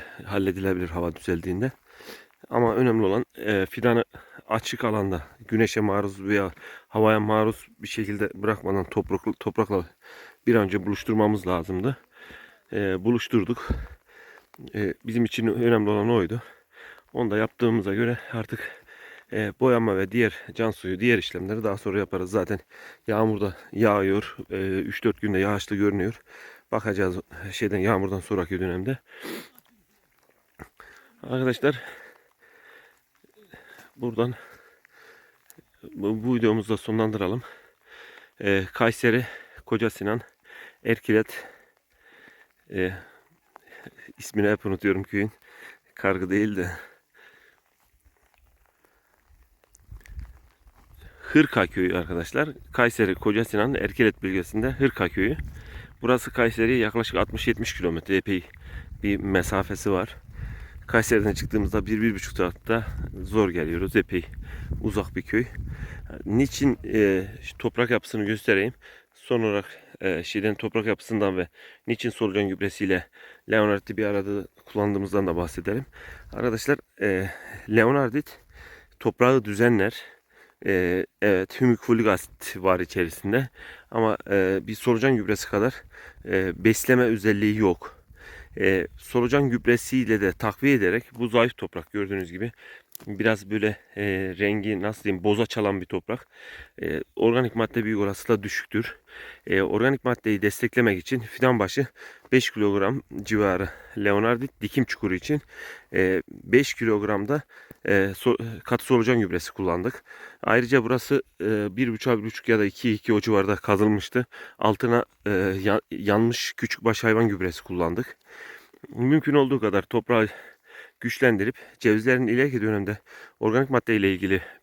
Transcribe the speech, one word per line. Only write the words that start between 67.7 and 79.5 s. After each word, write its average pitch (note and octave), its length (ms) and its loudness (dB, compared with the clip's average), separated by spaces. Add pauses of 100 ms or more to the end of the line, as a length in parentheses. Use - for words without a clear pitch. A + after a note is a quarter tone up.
yapısını G#2+ 340 -2
göstereyim. G#2 480 0 (420)
Son A#2+ 280 -2
olarak, G2+ 220 0 (360)
e, F2+ 240 -2
şeyden, G#2 300 -2
toprak A2 320 -4
yapısından G2+ 500 0
ve F2+ 120 -2 (380)
niçin A#2 240 -2
solucan G2+ 380 0
gübresiyle F#2+ 580 -2 (440)
Leonardit'i G#2+ 460 2
bir G#2+ 80 -2
arada G2+ 420 -4 (180)
kullandığımızdan G2+ 600 0
da E2+ 100 0
bahsedelim. F2+ 500 -4 (460)
Arkadaşlar, A2+ 460 -2 (220)
e, F#2+ 300 0 (380)
Leonardit B2 720 2 (600)
toprağı B2 440 4
düzenler. G#2 500 4 (720)